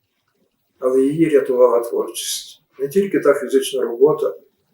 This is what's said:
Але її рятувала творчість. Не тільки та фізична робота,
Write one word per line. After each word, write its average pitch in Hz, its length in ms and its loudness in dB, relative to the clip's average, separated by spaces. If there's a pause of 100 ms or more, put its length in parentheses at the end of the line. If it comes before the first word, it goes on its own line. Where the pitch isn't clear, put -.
(800)
Але 131 220 0
її 151 280 0
рятувала 123 500 4
творчість. - 840 -8 (180)
Не 139 80 -6
тільки 196 320 0
та 143 140 4
фізична 131 480 -2
робота, 123 560 0 (360)